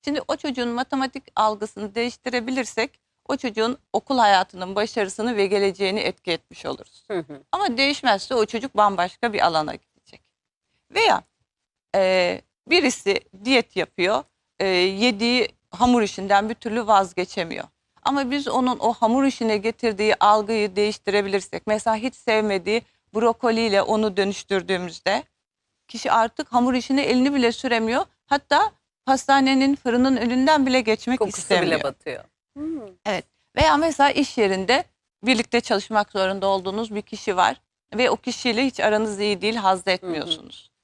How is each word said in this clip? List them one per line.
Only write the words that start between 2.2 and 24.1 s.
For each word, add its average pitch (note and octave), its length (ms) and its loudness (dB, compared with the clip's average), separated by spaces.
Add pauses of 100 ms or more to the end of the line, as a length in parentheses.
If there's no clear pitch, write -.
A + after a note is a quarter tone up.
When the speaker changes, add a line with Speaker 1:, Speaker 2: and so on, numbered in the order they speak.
Speaker 1:
o C#4 80 -2
çocuğun A3+ 420 -2 (140)
okul B3+ 260 -2
hayatının F#3+ 560 2
başarısını G#3+ 640 -2
ve G3 100 2
geleceğini G3 540 0
etki - 320 -4
etmiş - 340 -10
oluruz. - 440 -12
Speaker 2:
Hı G3 80 -4
hı. C#3+ 240 -12 (100)
Speaker 1:
Ama F4 240 -2
değişmezse C4 580 0
o A3 120 2
çocuk A#3 300 -6
bambaşka G3+ 560 0
bir G3+ 140 2
alana D#3 280 0
gidecek. - 460 -20 (760)
Veya, G#4+ 280 2 (760)
e, F#3 440 2 (280)
birisi B3+ 520 0 (240)
diyet B3 320 0
yapıyor, F3+ 480 -2 (360)
e, G3 60 0
yediği G3+ 840 0 (220)
hamur A#3+ 320 2
işinden G3+ 460 0
bir A#3 60 -6
türlü A3 320 -4
vazgeçemiyor. F#3+ 800 0 (380)
Ama C4+ 280 0
biz B3 180 -4
onun B3+ 300 0
o A#3 140 0
hamur A#3 320 2
işine A3+ 320 0
getirdiği G#3+ 640 0
algıyı G#3 560 2
değiştirebilirsek, G3+ 880 -2
mesela G#3+ 300 -2
hiç A#3+ 180 -6
sevmediği G#3+ 680 0 (320)
brokoliyle A3+ 680 2
onu G#3+ 340 0